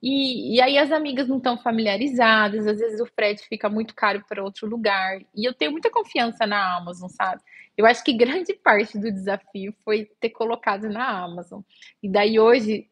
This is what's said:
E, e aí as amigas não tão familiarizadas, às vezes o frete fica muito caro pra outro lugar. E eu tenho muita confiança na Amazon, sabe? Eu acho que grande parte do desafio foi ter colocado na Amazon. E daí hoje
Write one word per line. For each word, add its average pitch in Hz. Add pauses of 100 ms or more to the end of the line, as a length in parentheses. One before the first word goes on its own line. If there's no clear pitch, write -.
E, 262
e 247
aí 277
as 285
amigas 285
não 262
tão 247
familiarizadas, 220
às 214
vezes 220
o 240
frete 208
fica 220
muito 214
caro 202
pra 196
outro 196
lugar. 196 (180)
E 214
eu 254
tenho 302
muita 330
confiança 240
na 202
Amazon, 180
sabe? 185 (340)
Eu 214
acho 240
que 285
grande 277
parte 214
do 220
desafio 196 (100)
foi 214 (140)
ter 226
colocado 220
na 214
Amazon. 175 (420)
E 208
daí 208
hoje 220